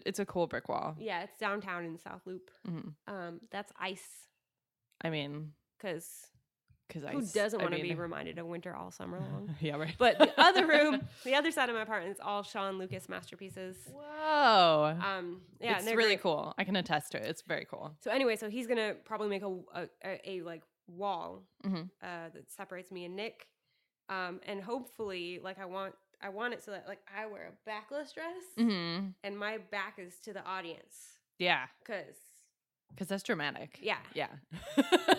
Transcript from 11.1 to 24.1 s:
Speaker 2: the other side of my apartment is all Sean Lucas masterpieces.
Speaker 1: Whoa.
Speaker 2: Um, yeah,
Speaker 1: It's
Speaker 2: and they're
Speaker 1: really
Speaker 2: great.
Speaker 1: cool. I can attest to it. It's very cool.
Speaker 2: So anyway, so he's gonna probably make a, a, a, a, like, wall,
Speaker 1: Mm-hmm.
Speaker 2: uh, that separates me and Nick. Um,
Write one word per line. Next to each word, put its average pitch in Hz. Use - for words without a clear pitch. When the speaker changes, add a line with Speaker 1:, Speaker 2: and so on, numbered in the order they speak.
Speaker 2:
the 254
other 302
side 262
of 233
my 220
apartment 202
is -
all 208
Sean 196
Lucas 185
masterpieces. 185
Speaker 1:
Whoa. 262
Speaker 2:
Um, 185
yeah, 233
Speaker 1:
It's 190
Speaker 2:
and 214
they're 226
Speaker 1:
really 226
Speaker 2:
great. 196
Speaker 1:
cool. 156
I 190
can 196
attest 160
to -
it. 110
It's -
very 156
cool. -
Speaker 2:
So 214
anyway, 240
so 214
he's 226
gonna 220
probably 214
make 196
a, 202
a, 175
a, 190
a, 185
like, 165
wall, 185
Speaker 1:
Mm-hmm. 180
Speaker 2:
uh, 170
that -
separates 185
me 180
and 180
Nick. -
Um, 185